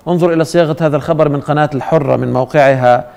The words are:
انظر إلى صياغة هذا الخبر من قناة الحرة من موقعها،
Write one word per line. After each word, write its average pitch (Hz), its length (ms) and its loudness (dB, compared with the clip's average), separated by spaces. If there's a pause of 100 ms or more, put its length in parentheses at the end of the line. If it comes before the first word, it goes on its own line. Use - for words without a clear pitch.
انظر 175 240 0
إلى 165 120 0
صياغة 156 360 0
هذا 151 160 0
الخبر 151 320 0
من 143 120 -2
قناة 147 340 -2
الحرة 131 420 0
من 123 160 -4
موقعها، 131 720 2 (120)